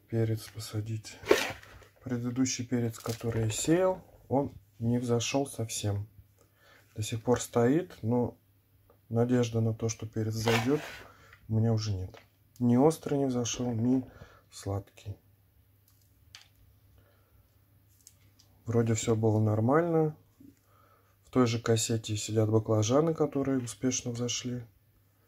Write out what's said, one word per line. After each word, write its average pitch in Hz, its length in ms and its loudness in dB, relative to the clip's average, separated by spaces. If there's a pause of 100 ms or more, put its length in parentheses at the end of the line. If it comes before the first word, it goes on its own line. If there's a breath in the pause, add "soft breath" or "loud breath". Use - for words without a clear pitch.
перец 113 400 -2
посадить. 110 720 -10 (840 loud breath)
Предыдущий 123 640 -2
перец, 117 320 -2
который 113 460 -4
я 110 60 0
сеял, 180 520 2 (260)
он 135 240 0 (260)
не 117 200 0
взошёл 123 480 0
совсем. 104 600 -4 (880 soft breath)
До 110 80 -8
сих 110 200 -6
пор 123 180 2
стоит, 135 600 2
но 120 340 0 (720)
надежда 117 540 2
на 113 100 2
то, 113 160 -4
что 110 180 -8
перец 110 280 -4
взойдёт, 117 460 0 (680 loud breath)
у 110 60 -4
меня 113 180 2
уже 107 220 -2
нет. 92 200 -8 (440)
Ни 120 180 4
острый 147 420 2
не 139 80 0
взошёл, 123 460 -4
ни 123 320 2 (460 loud breath)
сладкий. - 680 -10 (3500 soft breath)
Вроде 113 260 2
всё 113 240 0
было 110 240 4
нормально. 151 720 4 (1120 soft breath)
В - 60 -20
той 127 160 4
же 117 120 0
кассете 113 580 0
сидят 107 340 0
баклажаны, 113 640 2
которые 139 460 -2
успешно 123 500 -4
взошли. 120 520 -6 (640 soft breath)